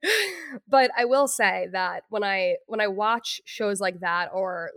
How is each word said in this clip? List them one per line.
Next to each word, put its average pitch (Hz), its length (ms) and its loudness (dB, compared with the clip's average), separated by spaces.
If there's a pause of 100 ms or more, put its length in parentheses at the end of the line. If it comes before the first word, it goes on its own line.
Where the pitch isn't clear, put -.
(680)
But 262 300 6
I 240 80 2
will 269 240 4
say 185 440 0
that 180 360 -4
when 208 160 -2
I, 190 320 2 (100)
when 220 140 -4
I 214 60 2
watch 214 580 0
shows 202 360 -2
like 180 200 -2
that 175 320 -2
or, 180 440 -4